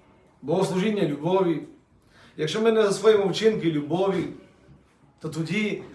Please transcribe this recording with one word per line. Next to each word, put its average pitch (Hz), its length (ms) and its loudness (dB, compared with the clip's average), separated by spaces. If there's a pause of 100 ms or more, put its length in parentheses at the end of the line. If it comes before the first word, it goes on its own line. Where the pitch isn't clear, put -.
(420)
богослужіння 180 600 0
любові, 165 600 0 (760)
якщо 156 240 -4
ми 226 120 4
не 220 100 4
засвоїмо 202 440 4
вчинки 170 460 0
любові, 165 540 -2 (920)
то 156 80 -10
тоді, 160 540 -4 (120)